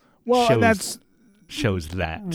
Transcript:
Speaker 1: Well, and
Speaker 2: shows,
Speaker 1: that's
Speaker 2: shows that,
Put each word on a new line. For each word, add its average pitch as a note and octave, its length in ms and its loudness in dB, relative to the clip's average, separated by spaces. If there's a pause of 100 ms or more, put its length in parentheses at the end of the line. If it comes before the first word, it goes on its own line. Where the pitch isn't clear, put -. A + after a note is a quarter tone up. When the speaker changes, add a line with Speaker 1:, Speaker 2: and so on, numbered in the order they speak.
(260)
Speaker 1:
Well, A#3+ 180 2
and A#3 40 0
Speaker 2:
shows, A3 140 4
Speaker 1:
that's A3 380 0 (480)
Speaker 2:
shows F#2 420 -2
that, E2+ 320 -4 (140)